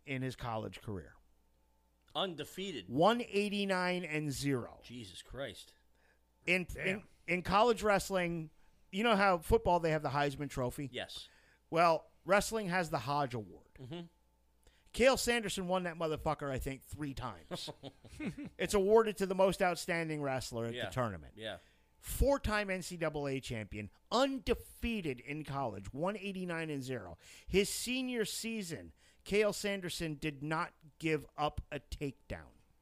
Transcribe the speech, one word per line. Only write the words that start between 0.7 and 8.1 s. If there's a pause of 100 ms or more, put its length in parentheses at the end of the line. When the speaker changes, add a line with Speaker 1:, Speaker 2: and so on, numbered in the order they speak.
Speaker 1:
career. (1000)
Speaker 2:
Undefeated?
Speaker 1:
One (100)
eighty-nine
and
zero.
Speaker 2:
Jesus
Christ. (720)
Speaker 1:
In, (180)
in,
Speaker 3:
Damn. (240)
Speaker 1:
in
college
wrestling, (420)